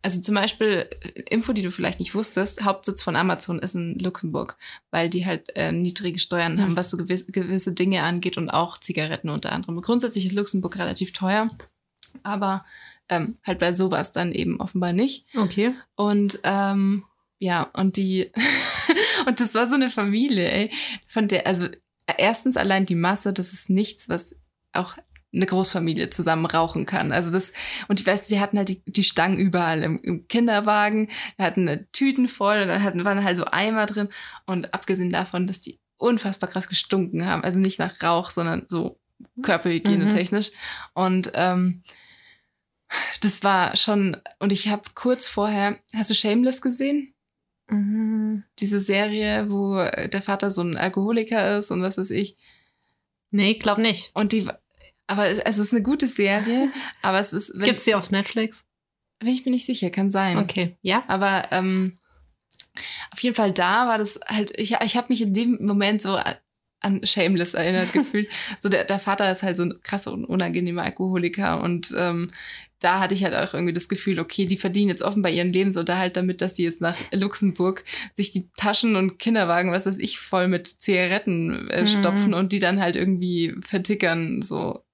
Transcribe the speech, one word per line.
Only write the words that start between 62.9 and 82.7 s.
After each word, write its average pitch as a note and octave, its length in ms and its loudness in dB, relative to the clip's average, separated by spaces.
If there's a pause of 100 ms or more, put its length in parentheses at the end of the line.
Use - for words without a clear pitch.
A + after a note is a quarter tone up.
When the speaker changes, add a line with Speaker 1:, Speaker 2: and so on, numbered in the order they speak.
Speaker 1:
auf - 80 -10
jeden B3 160 0
Fall G3+ 160 4
da G3 340 4
war A3+ 120 2
das G#3 280 -2
halt, G#3+ 320 -2
ich, G#3+ 140 -2
ich A#3 240 0
hab B3 120 -2
mich A#3 140 2
in G3+ 100 2
dem A#3 320 2
Moment G3+ 380 2
so F#3+ 140 0
a-, - 200 -2 (440)
an G3 260 0
Shameless F3 480 2
erinnert F3+ 380 0
Speaker 2:
<laughs> - 0 -
Speaker 1:
gefühlt. G#3 360 0 (320)
So G3+ 80 -2
der, F#3 160 2
der G3 140 -2
Vater G3+ 340 0
ist F#3 100 -4
halt F#3 140 0
so F3+ 60 0
ein - 200 -4
krasser - 300 -6
und - 140 -6
unangenehmer F3 560 -2
Alkoholiker F3+ 800 -2
und, F3 340 -2
ähm, F3 340 -2 (500)
da F3+ 200 2
hatte F#3+ 140 2
ich F#3+ 100 0
halt E3+ 100 0
auch - 200 -2
irgendwie E3+ 180 0
das F3 160 -2
Gefühl, F#3+ 320 -2
okay, E3 240 -2
die F#3+ 140 0
verdienen G3 320 2
jetzt - 100 -2
offenbar G3 320 0
ihren F3 220 0
Lebensunterhalt F#3 640 2
damit, F3+ 240 0
dass F#3 100 -2
die F3+ 120 0
jetzt E3+ 180 -2
nach E3+ 120 0 (180)
Luxemburg F#3+ 680 0 (300)
sich - 200 -2
die F#3 260 -4
Taschen G#3+ 380 2
und F#3+ 220 0
Kinderwagen, F3+ 540 2
was F#3+ 140 0
weiß F#3+ 140 0
ich, - 180 -4
voll F#3 300 0
mit F3 180 0
Zigaretten, F3+ 1040 0
äh, - 120 2
Speaker 2:
Mhm. G#3+ 40 4
Speaker 1:
stopfen G3+ 480 2
und F#3 180 2
die G3+ 60 0
dann F#3 240 2